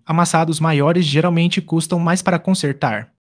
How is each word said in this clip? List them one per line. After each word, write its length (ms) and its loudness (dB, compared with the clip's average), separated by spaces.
Amassados 560 0
maiores 460 2
geralmente 560 0
custam 360 -2
mais 220 0
para 180 0
consertar. 720 -4